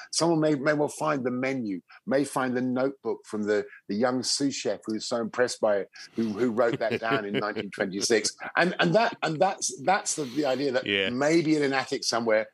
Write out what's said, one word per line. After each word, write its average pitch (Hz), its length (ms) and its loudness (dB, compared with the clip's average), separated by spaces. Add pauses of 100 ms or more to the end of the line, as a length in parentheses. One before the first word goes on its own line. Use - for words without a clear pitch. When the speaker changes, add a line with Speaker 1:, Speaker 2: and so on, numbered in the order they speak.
(100)
Speaker 1:
Someone 165 300 2
may, 156 140 4
may 143 180 0
well 147 160 2
find 151 360 -2
the 127 60 0
menu, 123 500 -4 (260)
may 135 180 2
find 131 320 -2
the 127 60 0
notebook 127 640 -2
from 107 200 -6
the, 101 200 2 (240)
the 101 60 -4
young 123 280 0
sous 139 320 0
chef 104 320 -4
who 110 80 -4
was 107 120 -6
so 120 120 -2
impressed 117 420 -2
by 104 180 4
it, 92 100 -4 (280)
who, 113 140 0
who 113 200 0
wrote 117 300 0
that 113 180 0
down 113 260 -2
in 101 100 -6
Speaker 2:
<laughs> 135 40 0
Speaker 1:
nineteen 104 320 -4
twenty-six. 101 640 0 (220)
And, 175 240 2
and 175 140 2
that, 226 280 2
and 156 160 -2
that's, 185 440 0
that's 185 340 0
the, 156 80 -4
the 139 220 -2
idea 131 260 0
that 131 140 0
Speaker 2:
Yeah. 98 240 2
Speaker 1:
maybe 151 460 4
in 147 60 2
an 139 120 2
attic 131 300 -2
somewhere 113 500 2